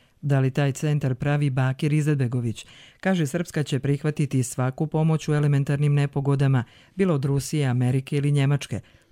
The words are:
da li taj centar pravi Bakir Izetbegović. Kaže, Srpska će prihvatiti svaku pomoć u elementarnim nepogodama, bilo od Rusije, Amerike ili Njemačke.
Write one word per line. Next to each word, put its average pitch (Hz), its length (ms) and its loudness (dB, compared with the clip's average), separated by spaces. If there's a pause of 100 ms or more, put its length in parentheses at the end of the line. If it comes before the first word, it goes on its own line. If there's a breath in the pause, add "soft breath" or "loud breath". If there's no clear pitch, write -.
(220 soft breath)
da 143 180 2
li 131 100 2
taj 139 220 0
centar 147 420 -2
pravi 147 360 0
Bakir 131 420 0
Izetbegović. 127 760 0 (340 loud breath)
Kaže, 180 260 0
Srpska 165 360 -4
će 139 160 -2
prihvatiti 143 640 0
svaku 127 440 -4
pomoć 156 420 0
u 151 60 0
elementarnim 143 600 2
nepogodama, 139 720 2 (300 soft breath)
bilo 185 200 2
od 139 100 0
Rusije, 139 420 -2
Amerike 127 500 0
ili 143 160 0
Njemačke. 139 480 0 (320 soft breath)